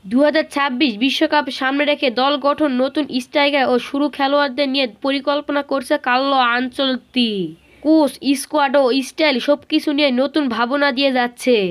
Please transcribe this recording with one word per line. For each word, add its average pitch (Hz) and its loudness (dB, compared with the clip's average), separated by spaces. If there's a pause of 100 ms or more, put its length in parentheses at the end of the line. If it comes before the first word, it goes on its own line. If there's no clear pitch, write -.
(120)
দুহাজার 294 4
ছাব্বিশ 277 0
বিশ্বকাপ 294 0 (140)
সামনে 269 0
রেখে 285 0
দল 254 0 (140)
গঠন, 285 0 (140)
নতুন 277 -2 (200)
স্ট্রাইকার 285 0
ও 254 2
শুরু 277 -2
খেলোয়াড়দের 277 0
নিয়ে 269 0 (200)
পরিকল্পনা 285 -2 (100)
করছে 269 -2 (120)
কার্লো 269 0 (180)
আনচেলত্তি। 254 -2 (500)
কোচ, 302 4 (280)
স্কোয়াড 285 -2
ও 269 4 (220)
স্টাইল 294 0 (100)
সবকিছু 294 0
নিয়ে 285 2 (120)
নতুন 285 0 (120)
ভাবনা 269 0
দিয়ে 269 0
যাচ্ছে। 247 0 (160)